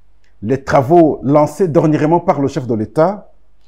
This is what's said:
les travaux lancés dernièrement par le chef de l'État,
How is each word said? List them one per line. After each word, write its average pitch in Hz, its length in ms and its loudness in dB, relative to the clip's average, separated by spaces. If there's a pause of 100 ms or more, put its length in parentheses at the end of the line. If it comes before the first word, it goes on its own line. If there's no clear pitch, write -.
(420)
les 131 220 -4
travaux 147 580 2
lancés 151 460 0
dernièrement 151 520 0
par 165 200 -2
le 139 80 0
chef 135 180 -6
de 117 80 -2
l'État, 156 580 -4 (360)